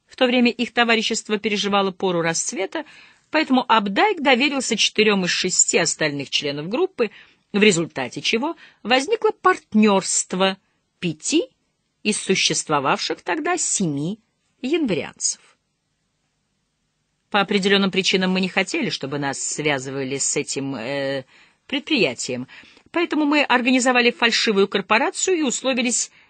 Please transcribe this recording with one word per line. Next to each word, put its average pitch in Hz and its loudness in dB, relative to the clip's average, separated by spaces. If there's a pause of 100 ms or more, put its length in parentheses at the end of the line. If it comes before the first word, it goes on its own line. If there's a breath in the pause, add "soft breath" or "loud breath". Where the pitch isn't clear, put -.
В - -20
то 254 2
время 247 4
их - -4
товарищество 226 0
переживало 202 0
пору 180 -2
расцвета, 294 -4 (440 loud breath)
поэтому 269 2
Абдайк 247 2
доверился 262 2
четырём 202 2
из 165 -2
шести - 0
остальных 151 -2
членов 147 -4
группы, 254 -2 (420 loud breath)
в 202 2
результате 160 2
чего 277 -2 (260 loud breath)
возникло 302 0
партнёрство 190 2 (420)
пяти 233 -2 (580)
из 208 -2
существовавших 156 -2
тогда 339 -2
семи 160 -4 (400)
январианцев. 247 -4 (1900)
По 202 2
определённым 196 2
причинам 185 0
мы 185 0
не 185 0
хотели, 202 -2
чтобы 143 -6
нас 139 -4
связывали 139 -4
с - -2
этим, 139 -4
э, 135 -6 (420 soft breath)
предприятием, 139 -2 (420 loud breath)
поэтому 320 0
мы 285 2
организовали 247 2
фальшивую 226 2
корпорацию 285 0
и 311 0
условились 247 -2 (200 soft breath)